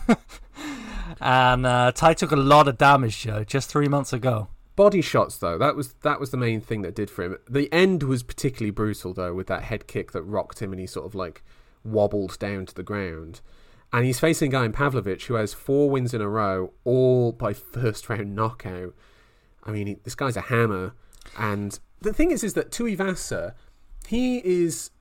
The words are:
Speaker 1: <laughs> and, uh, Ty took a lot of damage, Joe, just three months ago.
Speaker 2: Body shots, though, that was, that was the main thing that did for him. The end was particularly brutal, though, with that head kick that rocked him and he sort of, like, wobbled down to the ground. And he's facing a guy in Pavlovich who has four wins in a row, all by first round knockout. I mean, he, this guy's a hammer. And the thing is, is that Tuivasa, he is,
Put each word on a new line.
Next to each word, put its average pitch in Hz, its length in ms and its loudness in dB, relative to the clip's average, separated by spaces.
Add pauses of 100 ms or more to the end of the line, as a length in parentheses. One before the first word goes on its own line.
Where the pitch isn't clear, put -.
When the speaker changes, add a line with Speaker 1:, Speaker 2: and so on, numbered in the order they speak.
Speaker 1:
<laughs> 226 1120 -4
and, 127 440 4
uh, 127 280 4
Ty 165 200 6
took 156 180 -2
a 156 60 4
lot 143 300 8
of 127 100 0
damage, 135 440 6
Joe, 107 220 -4
just 131 260 -4
three 147 180 2
months 139 260 0
ago. 113 340 0 (280)
Speaker 2:
Body 196 260 6
shots, 104 360 0
though, 85 200 -2
that 135 180 2
was, 131 260 -8
that 147 180 0
was 135 120 -8
the 131 60 -6
main 117 220 0
thing 107 220 -6
that 87 140 -8
did 104 140 -4
for - 140 -8
him. 90 140 -6 (120)
The 139 220 0
end 175 320 4
was 131 200 -2
particularly 117 480 -4
brutal, 101 420 -4
though, 90 200 -6
with 92 140 -8
that 87 160 -4
head - 240 -8
kick - 240 -8
that 87 120 -8
rocked 95 380 -6
him 98 120 -8
and 92 80 -10
he 92 60 -10
sort 73 180 -10
of, 98 100 -12
like, 90 280 -10 (420)
wobbled 104 540 0
down 98 260 -4
to - 100 -18
the 92 80 -10
ground. 82 560 -8 (540)
And 123 120 2
he's 127 140 0
facing 160 300 2
a - 20 -2
guy 131 140 2
in 110 80 -2
Pavlovich 117 540 -2
who 123 80 -2
has 107 180 -2
four 143 360 2
wins 123 240 0
in 117 60 -2
a 104 80 -2
row, 98 460 -2 (100)
all 123 480 4
by 113 220 -4
first - 560 -4
round 101 260 -4
knockout. 98 580 -4 (720)
I 107 80 -8
mean, 104 160 -4
he, 101 60 -6 (100)
this - 120 -10
guy's 131 200 -4
a 95 60 -6
hammer. 107 500 0 (480)
And 104 400 -4 (220)
the 214 100 -2
thing 320 200 4
is, 240 120 -2
is 202 120 -4
that - 160 -4
Tuivasa, 185 840 -4 (540)
he 247 320 0
is, 175 600 -2